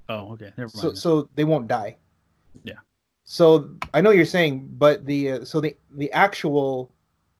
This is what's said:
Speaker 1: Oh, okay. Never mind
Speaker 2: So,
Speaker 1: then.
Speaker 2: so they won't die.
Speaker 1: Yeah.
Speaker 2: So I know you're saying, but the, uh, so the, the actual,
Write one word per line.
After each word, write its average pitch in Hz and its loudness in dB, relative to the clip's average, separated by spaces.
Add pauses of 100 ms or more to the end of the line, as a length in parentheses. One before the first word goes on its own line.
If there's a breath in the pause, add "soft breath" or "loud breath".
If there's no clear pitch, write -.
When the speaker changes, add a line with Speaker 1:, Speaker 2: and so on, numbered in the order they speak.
Speaker 1:
Oh, 110 -10
okay. 110 -20
Never 131 -12
mind - -20
Speaker 2:
So, 104 -8
Speaker 1:
then. - -8
Speaker 2:
so 156 0
they 151 -2
won't 151 0
die. 110 -6 (640)
Speaker 1:
Yeah. - -18 (500)
Speaker 2:
So 160 4 (220)
I 151 2
know 208 6
you're 175 6
saying, 143 -2 (100)
but 147 2
the, 143 -4
uh, 120 -8
so 160 -4
the, 151 -4 (220)
the 143 -6
actual, 143 0 (480)